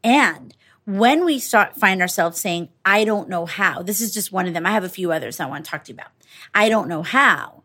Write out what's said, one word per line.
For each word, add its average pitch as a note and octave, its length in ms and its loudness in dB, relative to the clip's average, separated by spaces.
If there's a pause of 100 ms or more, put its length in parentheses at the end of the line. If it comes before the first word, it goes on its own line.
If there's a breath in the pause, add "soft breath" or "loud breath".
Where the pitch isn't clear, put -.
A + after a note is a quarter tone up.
And G#3+ 520 2 (300 soft breath)
when A#3 400 4
we D4 140 0
start, - 380 2
find F#3+ 240 2
ourselves F3 380 0
saying, E3+ 300 -4 (140)
"I G3+ 220 4
don't G#3 240 -2
know E3+ 160 -4
how," F3+ 360 -2
this G3 200 -4
is A3 120 -4
just G#3 180 -6
one F#3 160 -2
of E3+ 60 -4
them. E3+ 120 -4
I G3 60 0
have G#3+ 120 0
a F#3 60 -8
few F3+ 220 -4
others C#3+ 280 -4
I D3+ 60 -4
want C#3+ 180 -10
to - 80 -12
talk D3+ 140 -10
to C3+ 60 -20
you A2+ 40 -18
about. - 160 -20 (420 loud breath)
"I G#3+ 160 4
don't G#3+ 180 0
know E3 160 -6
how." A3+ 600 0